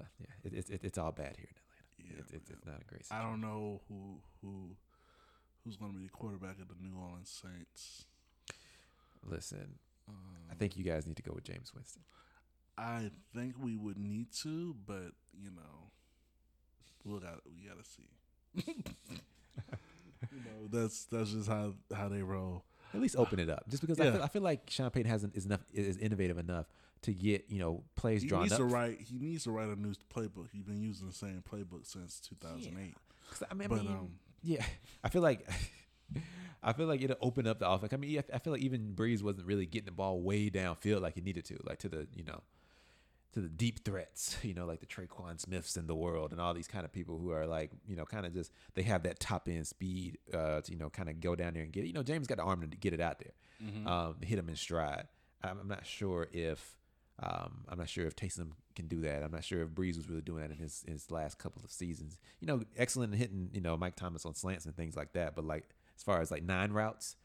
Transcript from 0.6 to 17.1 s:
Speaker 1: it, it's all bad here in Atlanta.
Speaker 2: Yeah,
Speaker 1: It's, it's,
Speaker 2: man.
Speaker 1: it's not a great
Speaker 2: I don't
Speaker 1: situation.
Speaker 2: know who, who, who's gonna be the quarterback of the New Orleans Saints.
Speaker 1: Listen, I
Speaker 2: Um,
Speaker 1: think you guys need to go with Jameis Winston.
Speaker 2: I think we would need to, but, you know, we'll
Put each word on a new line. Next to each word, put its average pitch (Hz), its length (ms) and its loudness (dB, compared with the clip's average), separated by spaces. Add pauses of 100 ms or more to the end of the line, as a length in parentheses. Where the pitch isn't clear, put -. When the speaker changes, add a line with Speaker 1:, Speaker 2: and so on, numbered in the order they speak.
Speaker 1:
it, 95 140 -4
it's - 140 -2
all 82 140 0
bad 69 240 -6
here - 140 -16
in - 80 -20
Atlanta. - 560 -20
Speaker 2:
Yeah, 78 60 -10
Speaker 1:
It's, - 120 -14
it's, 76 160 -12
Speaker 2:
man. - 100 -14
Speaker 1:
it's - 80 -16
not 73 140 -10
a - 40 -18
great - 260 -16
Speaker 2:
I 110 120 -4
don't 110 180 -4
Speaker 1:
situation. - 20 -
Speaker 2:
know 107 460 -4
who, 98 320 -12 (200)
who, 95 360 -10 (880)
who's 110 120 -10
gonna 101 160 -8
be 95 120 -8
the 95 60 -10
quarterback 95 500 -8
of 90 80 -14
the 90 120 -16
New 92 160 -8
Orleans 90 320 -10 (140)
Saints. - 640 -14 (1200)
Speaker 1:
Listen, 95 460 -6 (340)
I 92 440 -16
Speaker 2:
Um, 87 60 -10
Speaker 1:
think 95 180 2
you 92 80 -2
guys 78 220 2
need 80 100 -6
to - 60 -8
go - 120 -6
with - 100 -8
Jameis - 300 -12
Winston. - 280 -16 (760)
Speaker 2:
I 113 320 -2 (240)
think 123 260 -4
we 120 160 0
would 104 220 -4
need 104 340 -2 (120)
to, 160 320 -2 (100)
but, 95 240 -6 (260)
you 101 140 -14
know, 82 400 -18 (1120)
we'll 104 140 -6